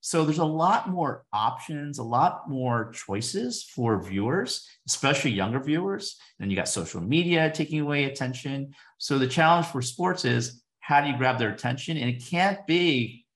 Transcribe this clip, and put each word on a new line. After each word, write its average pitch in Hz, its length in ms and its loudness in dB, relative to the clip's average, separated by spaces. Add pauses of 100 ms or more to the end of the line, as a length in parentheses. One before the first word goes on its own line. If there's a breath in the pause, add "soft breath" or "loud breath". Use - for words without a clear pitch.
So 160 240 2
there's 151 140 2
a 156 60 4
lot 175 440 2
more 160 420 -2
options, 131 680 -4
a 120 40 -4
lot 135 460 2
more 123 420 0
choices 202 720 -4
for 113 380 0
viewers, 107 680 -2 (200 loud breath)
especially 143 440 0
younger 101 280 0
viewers. 180 580 -4 (220 loud breath)
Then 98 100 -4
you 95 60 0
got 92 120 0
social 85 340 -4
media 160 500 2
taking 156 280 -2
away 143 260 0
attention. 139 680 -6 (240 loud breath)
So - 200 -2
the 131 100 4
challenge 165 400 6
for 135 140 -4
sports 180 440 -2
is, 120 380 0 (160)
how 143 220 4
do 143 80 -2
you 127 80 -2
grab 127 220 2
their 110 120 2
attention? 123 460 -4
And 123 120 -2
it 123 160 -4
can't 190 420 0
be 160 580 2 (100)